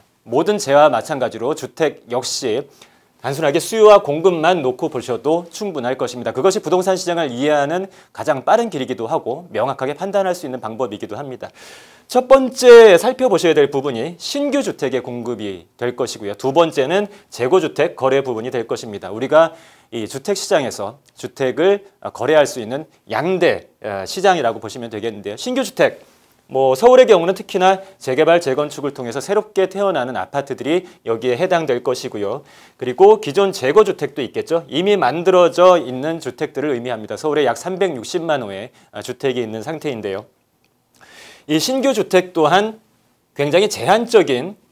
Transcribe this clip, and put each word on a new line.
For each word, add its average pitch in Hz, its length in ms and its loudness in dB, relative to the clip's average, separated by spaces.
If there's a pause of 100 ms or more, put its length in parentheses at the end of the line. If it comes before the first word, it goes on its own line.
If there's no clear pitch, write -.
(220)
모든 170 380 -2
재와 147 300 4
마찬가지로 123 680 -4
주택 - 560 -4
역시 123 580 -4 (520)
단순하게 143 380 -2
수요와 214 440 6
공급만 165 580 0
놓고 131 280 -4
보셔도 131 640 -4
충분할 143 460 -6
것입니다. 123 340 -6
그것이 190 280 0
부동산 185 360 0
시장을 170 360 -4
이해하는 147 560 -2 (260)
가장 131 320 -4
빠른 226 240 2
길이기도 127 380 -6
하고 151 440 -6
명확하게 131 420 -4
판단할 190 400 -2
수 175 140 -10
있는 127 120 -8
방법이기도 107 580 -8
합니다. 131 320 -14 (580)
첫 247 200 0
번째 247 720 10
살펴보셔야 196 560 2
될 147 160 4
부분이 139 480 -4
신규 285 460 -4
주택의 131 380 -4
공급이 113 680 -10 (100)
될 123 180 -6
것이고요. 110 380 -8
두 131 180 -4
번째는 160 560 0 (220)
재고주택 156 680 0
거래 135 260 0
부분이 123 280 -6
될 120 180 -6
것입니다. 107 440 -10
우리가 151 420 0 (380)
이 110 160 -8
주택 135 280 -6
시장에서 123 640 -4 (180)
주택을 143 720 -2 (280)
거래할 143 340 2
수 - 120 -10
있는 127 260 -8 (240)
양대, 143 580 -2 (160)
어, 98 220 -6
시장이라고 156 540 0
보시면 117 300 -12
되겠는데요. 104 480 -8
신규 254 260 -4
주택, 165 380 0 (460)
뭐, 131 280 2
서울의 254 300 8
경우는 185 280 4
특히나 190 460 0 (180)
재개발, 156 440 2
재건축을 143 520 -4
통해서 127 280 -8
새롭게 196 480 -2
태어나는 165 480 -4
아파트들이 139 680 -4 (200)
여기에 117 320 -2
해당될 160 440 -2
것이고요. 123 600 -6 (320)
그리고 196 460 4
기존 190 320 0
재고주택도 175 680 0
있겠죠. 131 460 -4
이미 180 300 0
만들어져 175 800 4
있는 135 420 -6
주택들을 147 520 -6
의미합니다. 117 440 -8
서울에 151 300 0
약 117 100 0
삼백육십만 165 880 -4
호의, 101 280 -12 (200)
아, 107 100 -14
주택이 127 380 -4
있는 110 240 -6
상태인데요. 113 640 -8 (1200)
이 151 100 0
신규 262 360 0
주택 185 400 0
또한 190 480 0 (520)
굉장히 156 360 0
제한적인, 180 880 0 (140)